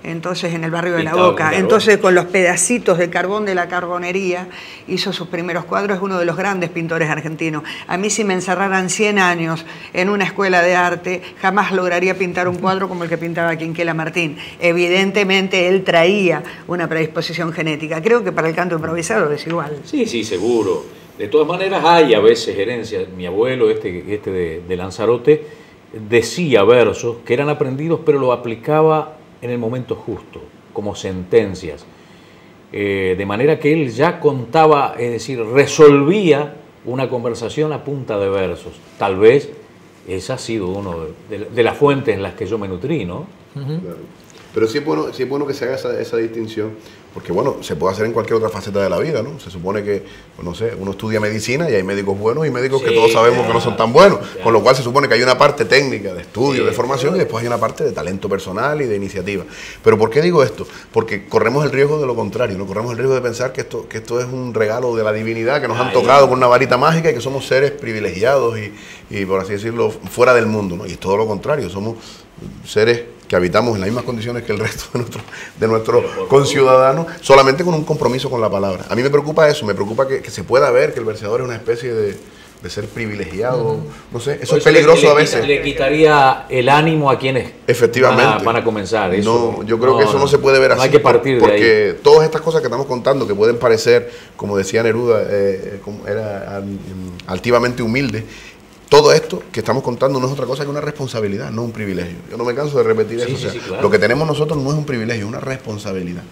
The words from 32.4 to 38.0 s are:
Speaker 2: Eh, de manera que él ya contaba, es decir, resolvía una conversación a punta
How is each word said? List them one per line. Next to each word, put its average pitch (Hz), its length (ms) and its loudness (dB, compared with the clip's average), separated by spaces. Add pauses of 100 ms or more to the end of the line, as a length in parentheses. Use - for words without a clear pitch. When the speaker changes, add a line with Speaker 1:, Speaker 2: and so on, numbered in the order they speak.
Speaker 2:
Eh, 98 440 0
de 98 80 -4
manera 123 340 2
que 147 140 2
él 151 180 0
ya 165 280 0
contaba, 143 800 2
es 120 140 -2
decir, 117 340 -6
resolvía 143 1080 6 (300)
una 127 240 -4
conversación 120 640 -4
a 127 100 -8
punta 131 340 -6